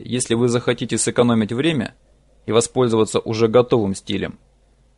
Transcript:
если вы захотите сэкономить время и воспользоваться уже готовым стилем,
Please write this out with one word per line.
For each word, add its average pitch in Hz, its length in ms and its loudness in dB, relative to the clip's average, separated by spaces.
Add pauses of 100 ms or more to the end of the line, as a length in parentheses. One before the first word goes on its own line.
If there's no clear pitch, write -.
если 120 300 -2
вы 120 140 2
захотите 117 500 -2
сэкономить 117 520 0
время 139 440 -4 (500)
и 110 60 -4
воспользоваться 113 720 2
уже 113 260 0
готовым 113 480 2
стилем, 92 420 -6 (600)